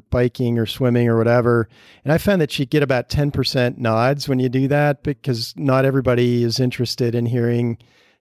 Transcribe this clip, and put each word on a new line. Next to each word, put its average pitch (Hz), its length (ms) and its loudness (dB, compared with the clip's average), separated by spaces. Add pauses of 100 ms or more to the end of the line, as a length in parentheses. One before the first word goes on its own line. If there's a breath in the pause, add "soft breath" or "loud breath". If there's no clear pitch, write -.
biking 120 500 0
or 110 60 0
swimming 120 420 0
or 113 100 2
whatever. 117 500 2 (360 loud breath)
And 139 80 0
I 165 60 2
found 196 220 2
that 147 160 -2
you 139 100 -4
get 151 180 0
about 127 240 -2
ten 147 240 -2
percent 123 460 -2
nods 120 500 0
when 131 100 0
you 127 100 0
do 131 200 0
that, 147 340 0
because 127 540 -6
not 135 280 2
everybody 123 600 2
is 117 160 -2
interested 120 560 -2
in 117 100 -2
hearing, 120 520 -2 (420 soft breath)